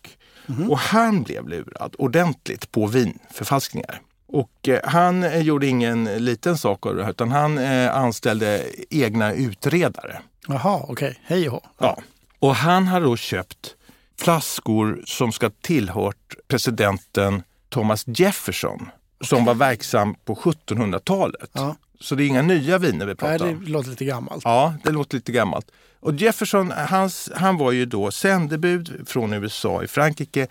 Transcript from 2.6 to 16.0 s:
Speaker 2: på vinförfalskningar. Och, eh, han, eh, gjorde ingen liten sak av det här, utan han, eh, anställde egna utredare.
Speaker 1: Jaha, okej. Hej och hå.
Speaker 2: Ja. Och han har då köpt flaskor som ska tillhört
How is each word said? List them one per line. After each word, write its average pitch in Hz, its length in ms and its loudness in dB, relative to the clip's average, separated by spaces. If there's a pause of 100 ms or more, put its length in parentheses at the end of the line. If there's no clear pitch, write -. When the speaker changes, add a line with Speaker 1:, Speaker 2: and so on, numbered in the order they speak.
Speaker 2:
på 107 140 2
vinförfalskningar. - 1120 -2 (280)
Och, - 400 -2
eh, 127 160 4
han, 180 400 4
eh, 160 160 0
gjorde 147 260 2
ingen 117 380 2
liten 120 540 0
sak - 280 -2
av 98 100 -2
det 92 80 -4
här, 110 60 -2
utan 117 220 -2
han, 151 260 2
eh, 127 380 2
anställde 110 680 0 (260)
egna 110 420 2
utredare. 135 880 -2 (260)
Speaker 1:
Jaha, 143 420 0
okej. 131 360 -6
Hej 170 240 0
och 120 60 -4
hå. - 80 -10 (160)
Speaker 2:
Ja. - 200 0 (400)
Och 135 160 4
han 180 320 4
har 185 140 2
då 123 160 4
köpt - 580 -8 (460)
flaskor 110 880 0
som 117 260 -2
ska 110 180 -2 (120)
tillhört 101 720 -2 (140)